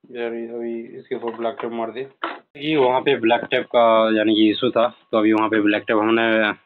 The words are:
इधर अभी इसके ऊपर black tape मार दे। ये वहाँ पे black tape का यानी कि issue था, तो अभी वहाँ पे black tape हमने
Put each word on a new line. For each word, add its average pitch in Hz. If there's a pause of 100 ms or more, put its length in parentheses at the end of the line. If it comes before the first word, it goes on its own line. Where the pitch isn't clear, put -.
इधर 117 (200)
अभी 117 (180)
इसके -
ऊपर 113
black 113
tape 117
मार 113
दे। 131 (500)
ये 151
वहाँ 127
पे 139
black 117
tape 127
का 120 (320)
यानी 107
कि 107
issue 110
था, -
तो -
अभी 110
वहाँ 110
पे 107
black 104
tape 113
हमने 113 (400)